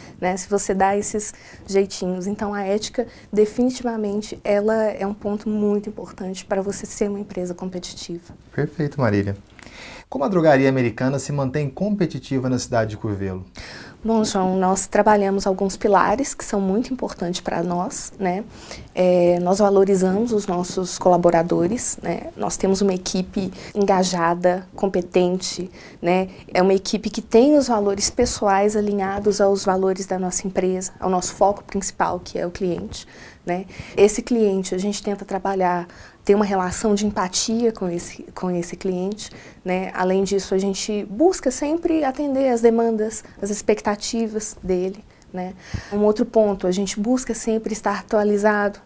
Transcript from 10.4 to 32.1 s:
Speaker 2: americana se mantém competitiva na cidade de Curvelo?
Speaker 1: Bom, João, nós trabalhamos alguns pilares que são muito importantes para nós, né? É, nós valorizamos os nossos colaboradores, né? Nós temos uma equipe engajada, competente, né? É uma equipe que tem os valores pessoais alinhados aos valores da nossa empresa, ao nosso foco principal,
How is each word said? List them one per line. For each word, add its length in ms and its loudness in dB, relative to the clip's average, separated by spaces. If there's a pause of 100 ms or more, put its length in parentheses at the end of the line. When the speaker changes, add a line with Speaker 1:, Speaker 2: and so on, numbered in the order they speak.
Speaker 2:
americana 520 0
se 120 -6
mantém 380 -2
competitiva 760 -2
na 100 0
cidade 320 0
de 80 -8
Curvelo? 480 -4 (580)
Speaker 1:
Bom, 200 2
João, 320 0
nós 300 2
trabalhamos 600 4
alguns 300 0
pilares 580 4
que 100 -10
são 160 0
muito 320 0
importantes 480 -6
para 220 -2
nós, 560 -2
né? 260 -2 (500)
É, 440 6
nós 220 2
valorizamos 720 4
os 140 0
nossos 520 -4
colaboradores, 1040 2
né? 340 -6
Nós 200 -4
temos 260 0
uma 100 2
equipe 580 -4 (240)
engajada, 1000 2
competente, 960 0 (320)
né? 260 0 (240)
É 80 2
uma 140 6
equipe 340 -2
que 140 -8
tem 340 6
os 120 4
valores 420 0
pessoais 640 2
alinhados 640 0
aos 240 4
valores 400 0
da 140 -4
nossa 280 -4
empresa, 520 -2
ao 100 -4
nosso 240 0
foco 300 2
principal, 600 -4